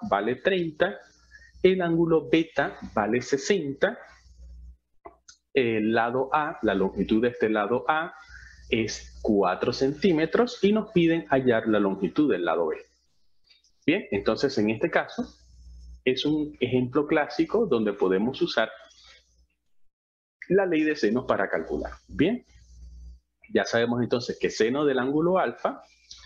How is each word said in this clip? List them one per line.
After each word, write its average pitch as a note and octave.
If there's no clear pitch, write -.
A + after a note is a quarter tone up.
vale -
treinta, F3+
el F#3
ángulo E3
beta D#3+
vale A2+
sesenta, D#3
el A2+
lado A#2+
A, D#3
la G#2
longitud G2
de A#2+
este A#2
lado G#2+
A D#3
es -
cuatro G2
centímetros D#3+
y G3+
nos G#3+
piden E3
hallar A#2+
la G#2+
longitud G2
del F2+
lado E2
B. D#2
Bien, F3+
entonces A2
en G#2+
este A#2+
caso F3+
es B2+
un D3+
ejemplo B2+
clásico E3
donde A2
podemos F#2+
usar A#2
la F#3+
ley D#3
de D3+
senos A#2
para G2+
calcular. D#2
Bien, F#3+
ya G#2
sabemos A#2
entonces -
que F2+
seno B2+
del C3
ángulo D#3
alfa E3